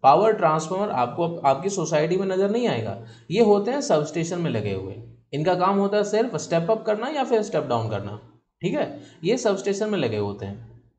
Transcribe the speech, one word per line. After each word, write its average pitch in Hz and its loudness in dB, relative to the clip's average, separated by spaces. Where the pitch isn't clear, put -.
Power 175 8
transformer 185 0
आपको, 147 0
आपकी 139 2
society 165 0
में 196 -2
नज़र 190 0
नहीं 233 0
आएगा, 110 -2
ये 214 4
होते 208 4
हैं 285 -2
substation 170 0
में 156 -2
लगे 101 -4
हुए। 95 -8
इनका 156 0
काम 190 2
होता 196 2
है 208 2
सिर्फ 214 0
step 170 -2
up 220 0
करना 214 -2
या 294 -2
फिर 233 2
step 175 -2
down 117 -2
करना, 101 -6
ठीक 196 -2
है, 277 0
ये 214 2
substation 202 -2
में 208 -2
लगे 110 -2
होते 101 -4
हैं। - -14